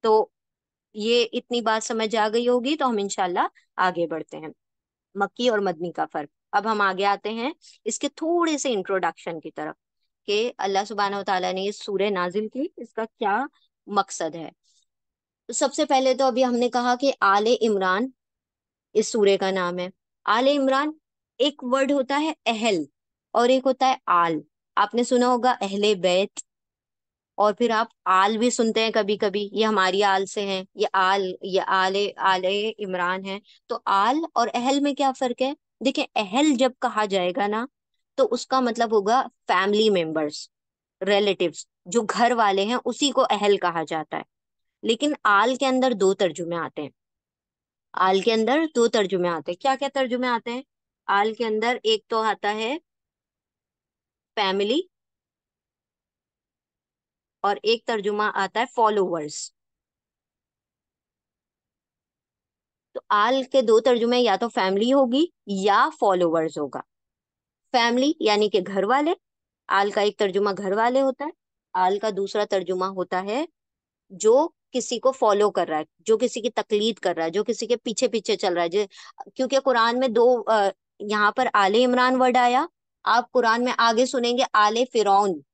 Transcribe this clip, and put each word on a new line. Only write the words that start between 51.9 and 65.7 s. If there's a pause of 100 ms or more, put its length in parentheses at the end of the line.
तो
आता
है (1600)
फैमिली (2500)
और
एक
तर्जुमा
आता
है
फॉलोअर्स। (3500)
तो (100)
आल
के
दो
तर्जुमे,
या
तो
फैमिली
होगी (140)
या